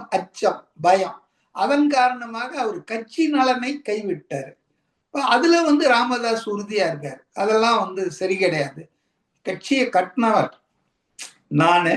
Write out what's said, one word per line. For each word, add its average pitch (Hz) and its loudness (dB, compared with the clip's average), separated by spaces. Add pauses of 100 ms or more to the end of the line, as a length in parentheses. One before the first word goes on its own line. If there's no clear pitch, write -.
அச்சம், 190 -2 (200)
பயம். 185 2 (380)
அதன் 285 2
காரணமாக 247 -2
அவர் 214 -4
கட்சி 226 -4
நலனை 262 0 (100)
கைவிட்டாரு. 175 -6 (480)
இப்ப - -6
அதுல 285 4
வந்து 302 4
ராமதாஸ் 233 0
உறுதியா 202 -2
இருக்காரு. 147 -8 (120)
அதெல்லாம் 220 2
வந்து 185 -6
சரி 185 -4
கிடையாது. 160 -2 (640)
கட்சியை 254 -2
கட்டினவர் 185 0 (1000)
நானு, 165 4